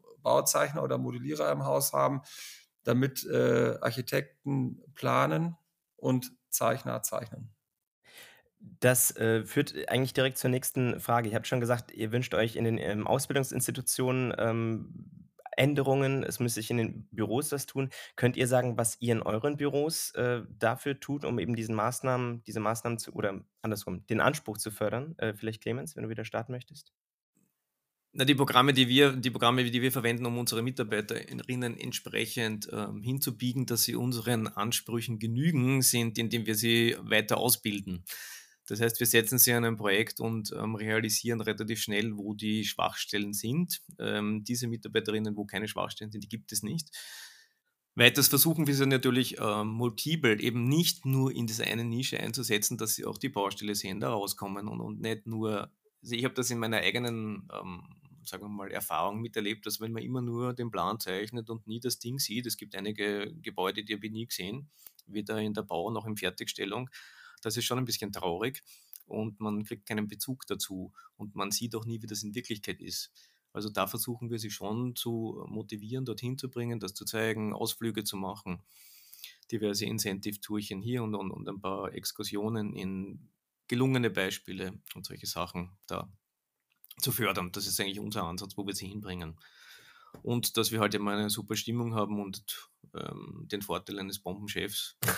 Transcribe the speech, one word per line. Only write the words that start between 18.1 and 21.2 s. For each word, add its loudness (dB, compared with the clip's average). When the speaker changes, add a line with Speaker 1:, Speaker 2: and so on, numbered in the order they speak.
Speaker 2:
Könnt 4
ihr 4
sagen, 4
was 0
ihr 4
in 4
euren 0
Büros, 0
äh, 0
dafür 0
tut, -4